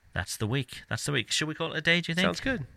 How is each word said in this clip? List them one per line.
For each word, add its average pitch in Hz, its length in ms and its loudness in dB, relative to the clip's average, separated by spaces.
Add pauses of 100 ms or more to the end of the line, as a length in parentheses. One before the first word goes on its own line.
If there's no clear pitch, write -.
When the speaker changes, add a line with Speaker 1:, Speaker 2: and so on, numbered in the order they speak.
(140)
Speaker 1:
That's - 220 -4
the 110 100 0
week. 127 420 -2
That's - 160 -4
the 147 80 0
week. 139 180 0
Should - 180 0
we 156 60 -4
call 160 180 -4
it 156 60 -4
a - 20 -2
day, 170 200 6
do 170 100 -2
you 165 60 -2
think? 180 100 4
Speaker 2:
Sounds 175 140 0
good. 226 260 -2 (100)